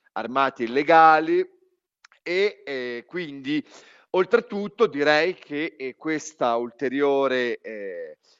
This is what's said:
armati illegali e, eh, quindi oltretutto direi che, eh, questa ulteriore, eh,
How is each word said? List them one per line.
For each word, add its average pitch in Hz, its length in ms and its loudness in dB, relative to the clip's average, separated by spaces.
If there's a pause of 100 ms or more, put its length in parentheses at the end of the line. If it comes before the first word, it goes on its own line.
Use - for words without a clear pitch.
(140)
armati 127 500 -2
illegali 160 800 4 (760)
e, 190 440 -2
eh, 123 400 -8
quindi 147 560 -6 (500)
oltretutto 202 760 0
direi 151 460 2
che, 156 440 -8
eh, 127 200 -10
questa 147 580 -2
ulteriore, 131 1040 0
eh, 92 580 -12 (220)